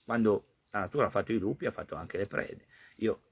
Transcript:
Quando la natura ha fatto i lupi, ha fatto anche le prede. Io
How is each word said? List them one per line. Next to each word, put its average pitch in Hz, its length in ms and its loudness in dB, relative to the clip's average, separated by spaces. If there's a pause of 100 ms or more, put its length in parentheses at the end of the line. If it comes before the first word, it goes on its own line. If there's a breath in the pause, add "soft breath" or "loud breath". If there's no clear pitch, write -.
Quando 110 400 4 (260)
la 104 80 -4
natura 104 280 2
ha 95 40 -2
fatto - 220 0
i 113 60 2
lupi, 107 280 -2
ha - 60 -2
fatto 78 240 -10
anche 80 200 -10
le 98 100 -2
prede. - 400 -6 (300 loud breath)
Io - 360 -2